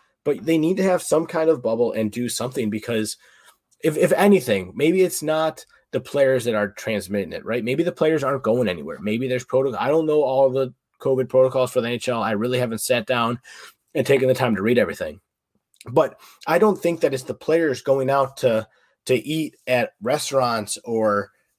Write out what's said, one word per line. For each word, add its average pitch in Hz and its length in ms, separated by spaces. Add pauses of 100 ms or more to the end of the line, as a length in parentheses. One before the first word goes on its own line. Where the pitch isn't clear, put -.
(240)
But 131 220
they 165 120
need 160 200
to 190 60
have 180 180
some 160 240
kind 160 240
of 156 120
bubble 113 300
and 110 200
do 123 160
something, 120 420
because 110 480 (640)
if, 156 140
if 160 180
anything, 117 600
maybe 165 260
it's 175 220
not 156 420 (260)
the 127 100
players 131 440
that 117 100
are 104 140
transmitting 98 600
it, - 140
right? 113 180
Maybe 135 200
the 170 100
players 160 300
aren't 135 200
going 113 240
anywhere. 82 320
Maybe 113 280
there's 123 180
protocol. 131 340
I 113 80
don't 156 180
know 151 180
all 135 260
the 131 240 (260)
covid 131 300
protocols 131 420
for - 80
the 113 80
N 120 60
H 120 160
L. 117 120
I 113 100
really 120 280
haven't 113 200
sat 120 280
down 120 320 (540)
and 131 120
taken 131 220
the 127 60
time 120 220
to 95 60
read 117 160
everything. 85 440 (640)
But 156 340 (260)
I 165 140
don't 202 220
think 170 200
that 147 120
it's 131 100
the 123 100
players 156 480
going 135 280
out 135 280
to, 110 300 (380)
to 127 100
eat 151 400 (100)
at 123 360
restaurants 120 800
or, 107 480 (280)